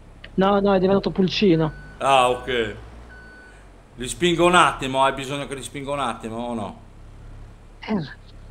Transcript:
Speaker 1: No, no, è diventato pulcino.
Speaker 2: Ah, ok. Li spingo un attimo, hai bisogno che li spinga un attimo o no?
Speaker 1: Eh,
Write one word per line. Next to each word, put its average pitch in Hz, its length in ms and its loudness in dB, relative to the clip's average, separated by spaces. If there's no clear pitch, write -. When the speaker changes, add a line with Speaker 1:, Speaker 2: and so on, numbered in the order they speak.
Speaker 1:
No, 196 240 2
no, 196 140 2
è 190 40 2
diventato 190 320 2
pulcino. 165 640 2
Speaker 2:
Ah, 127 320 4
ok. 123 180 -4
Li 123 120 -10
spingo 175 380 2
un 175 80 6
attimo, 135 480 4
hai 135 120 4
bisogno 139 340 -8
che 139 80 -10
li 127 80 -12
spinga 139 260 -12
un 143 80 -4
attimo 113 380 -6
o 120 180 -6
no? 101 280 -10
Speaker 1:
Eh, 220 140 -6